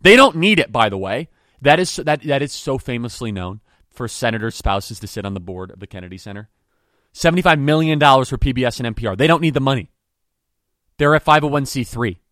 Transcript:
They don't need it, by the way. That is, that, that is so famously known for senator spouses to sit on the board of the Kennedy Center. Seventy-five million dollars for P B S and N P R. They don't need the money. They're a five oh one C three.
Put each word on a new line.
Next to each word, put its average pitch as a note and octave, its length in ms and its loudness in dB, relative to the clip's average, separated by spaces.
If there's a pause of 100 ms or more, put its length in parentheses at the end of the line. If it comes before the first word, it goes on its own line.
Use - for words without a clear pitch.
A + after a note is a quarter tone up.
They G3 160 8
don't B3+ 200 6
need F#3+ 220 2
it, C3 140 -2
by A2+ 160 2
the G2 80 -4
way. G2 320 -6 (320)
That D3 180 4
is, F3+ 180 -2
that, C#3+ 260 -2
that C#3+ 200 -2
is C#3+ 100 -6
so - 240 -6
famously A#2+ 560 -8
known F#2+ 280 -8 (300)
for - 160 -10
senator A2+ 440 -4
spouses G2+ 500 -6
to G#2+ 60 -14
sit G2 180 -12
on G2 80 -6
the G2 80 -8
board F#2 300 -14
of F#2+ 100 -20
the G2+ 60 -16
Kennedy F#2 320 -16
Center. G#2 300 -16 (640)
Seventy-five E3+ 460 2
million D#3 400 0
dollars C3+ 320 4
for C3 80 -6
P C#3 140 0
B B2 120 -2
S A#2+ 140 -4
and B2 80 -6
N A2 80 -6
P A2 120 -8
R. G2 80 -4
They A#2+ 120 0
don't D#3+ 160 2
need D#3 120 0
the C#3 60 0
money. C3+ 300 -2 (1040)
They're D3 180 4
a D3+ 60 4
five D3+ 240 4
oh D3+ 40 -2
one C#3+ 180 -2
C B2+ 180 -6
three. A#2 360 -6 (120)